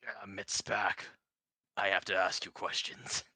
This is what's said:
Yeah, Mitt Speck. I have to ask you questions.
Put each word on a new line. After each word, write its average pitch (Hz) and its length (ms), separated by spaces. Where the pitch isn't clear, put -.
Yeah, - 240
Mitt 98 240
Speck. - 560
I 101 120
have 95 180
to 95 100
ask 90 280
you 87 60
questions. - 760